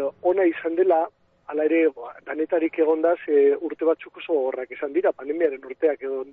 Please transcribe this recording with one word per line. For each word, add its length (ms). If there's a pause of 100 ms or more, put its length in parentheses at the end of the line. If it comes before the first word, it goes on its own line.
(220)
ona 240
izan 320
dela, 300 (420)
hala 160
ere, 300
ba, 180 (120)
danetarik 540
egonda, 360 (100)
ze 300 (100)
urte 200
batzuk 360
oso 120
gogorrak 380
izan 220
dira, 180
pandemiaren 540
urteak 400
edo 280